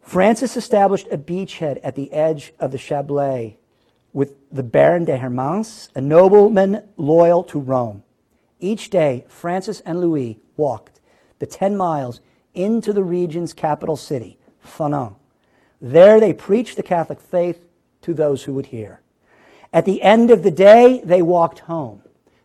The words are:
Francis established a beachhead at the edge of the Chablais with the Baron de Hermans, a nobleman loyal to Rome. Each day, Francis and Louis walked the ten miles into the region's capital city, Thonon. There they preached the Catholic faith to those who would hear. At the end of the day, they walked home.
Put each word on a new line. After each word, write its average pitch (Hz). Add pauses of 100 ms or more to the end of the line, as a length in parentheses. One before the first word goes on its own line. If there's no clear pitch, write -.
Francis 220
established 196
a 185
beachhead 165
at 135
the 139
edge 156
of 139
the 131
Chablais 143 (600)
with 139 (180)
the 135
Baron 151
de 156
Hermans, 131
a 131
nobleman 196 (140)
loyal 170
to 147
Rome. 123 (580)
Each 208
day, 147
Francis 190
and 175
Louis 139 (160)
walked 135 (380)
the -
ten 202
miles 151 (360)
into 208
the 202
region's 175
capital 151
city, - (260)
Thonon. 143 (640)
There 180
they 196
preached 220
the 196
Catholic 160
faith 175 (380)
to 165
those 147
who 135
would 135
hear. 107 (680)
At 165
the 196
end 226
of 196
the 190
day, 226
they 180
walked 170
home. 131 (440)